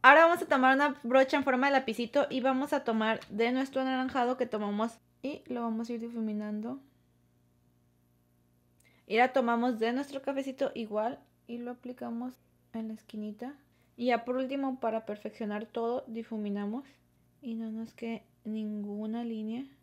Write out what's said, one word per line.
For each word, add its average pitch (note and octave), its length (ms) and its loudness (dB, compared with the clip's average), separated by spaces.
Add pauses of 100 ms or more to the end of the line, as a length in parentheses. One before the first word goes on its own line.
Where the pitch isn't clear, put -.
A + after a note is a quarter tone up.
Ahora D4 200 12
vamos F4 160 4
a D#4+ 60 -6
tomar C4 280 6
una D4 280 2
brocha C4 340 4
en C#4 80 0
forma C4+ 220 2
de C#4 60 4
lapicito C4 560 0
y C4 120 -2
vamos C4 320 0
a C#4 100 0
tomar A3 460 0
de A#3 240 0
nuestro C4 260 -2
anaranjado C4 560 0
que B3+ 100 -2
tomamos G#3+ 540 -4 (220)
y C#4+ 240 -8
lo A#3+ 160 -6
vamos A#3 280 -4
a B3 40 -4
ir A3+ 80 -6
difuminando. A3 800 -6 (2250)
Y G3 80 -2
la B3 160 6
tomamos A#3 480 0
de A#3 140 0
nuestro C#4 280 -6
cafecito C4+ 540 -4
igual A3 440 -4 (280)
y A#3 100 -12
lo A#3+ 140 -10
aplicamos B3 640 -10 (400)
en A3+ 160 -8
la A3 60 -10
esquinita. G#3+ 600 -12 (400)
Y A#3+ 120 -2
ya A#3+ 180 2
por B3 100 -2
último, C4 460 -2
para A3 240 -2
perfeccionar G#3+ 640 -8
todo, A#3 400 -4
difuminamos G#3+ 760 -6 (580)
y A#3 140 -8
no A3+ 160 -8
nos A3+ 220 -10
quede A3+ 320 -8 (180)
ninguna G#3+ 800 -6
línea. A3+ 400 -6 (200)